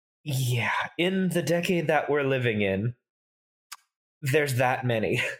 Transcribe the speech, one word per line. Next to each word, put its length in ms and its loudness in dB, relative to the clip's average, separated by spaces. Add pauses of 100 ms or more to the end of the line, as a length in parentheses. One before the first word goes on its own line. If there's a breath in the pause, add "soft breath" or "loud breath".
(240)
yeah, 640 -2 (100)
in 300 0
the 140 0
decade 440 0
that 240 2
we're 140 2
living 360 0
in, 360 0 (1200)
there's 360 0
that 280 0
many. 420 0
<laughs> 140 -4